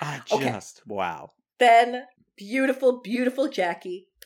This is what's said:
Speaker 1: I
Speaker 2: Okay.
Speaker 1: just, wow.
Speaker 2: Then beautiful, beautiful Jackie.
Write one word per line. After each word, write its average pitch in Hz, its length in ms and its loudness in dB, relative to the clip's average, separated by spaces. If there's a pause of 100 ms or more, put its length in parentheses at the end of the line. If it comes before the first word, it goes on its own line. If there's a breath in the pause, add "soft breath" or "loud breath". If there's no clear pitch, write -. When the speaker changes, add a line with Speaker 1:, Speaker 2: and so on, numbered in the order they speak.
Speaker 1:
I 147 200 -6 (120)
Speaker 2:
Okay. 202 180 0
Speaker 1:
just, - 360 -12
wow. 87 460 -6 (260)
Speaker 2:
Then 240 460 4 (320)
beautiful, 262 640 0
beautiful 247 480 -2
Jackie. 180 600 -6 (180)